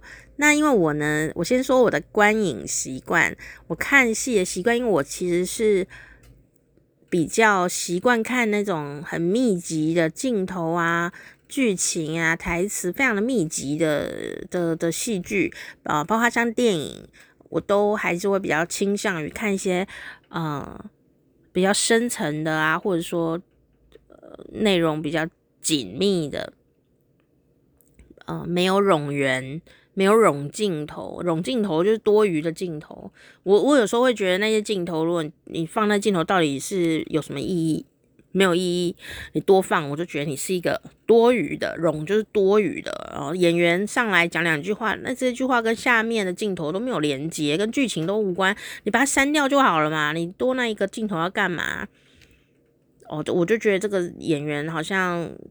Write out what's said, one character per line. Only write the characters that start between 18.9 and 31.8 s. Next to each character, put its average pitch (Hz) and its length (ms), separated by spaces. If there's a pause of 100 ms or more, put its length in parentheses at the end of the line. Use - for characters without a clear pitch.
向 185 260
于 143 60
看 208 240
一 190 40
些， 185 300 (400)
呃， 151 580 (680)
比 185 80
较 190 100
深 233 380
层 156 340
的 160 80
啊， 156 260
或 190 160
者 165 80
说， 170 400 (680)
呃， - 420
内 202 260
容 160 240
比 170 100
较 160 140 (360)
紧 120 360
密 180 300
的， - 240 (1700)
呃， 165 200
没 175 200
有 190 160
冗 156 300
员， 135 500 (360)
没 190 60
有 196 80
冗 151 380
镜 165 360
头， - 380
冗 170 180
镜 247 220
头 170 180